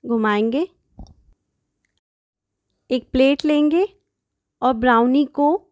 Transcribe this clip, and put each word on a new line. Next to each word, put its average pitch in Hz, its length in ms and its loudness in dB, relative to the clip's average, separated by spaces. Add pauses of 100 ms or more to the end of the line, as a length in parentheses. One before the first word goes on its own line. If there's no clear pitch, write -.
घुमाएंगे। 226 640 -2 (2250)
एक 247 220 -4
प्लेट 269 340 2
लेंगे 302 420 0 (760)
और 254 140 0
ब्राउनी 247 520 2
को 294 220 -2 (220)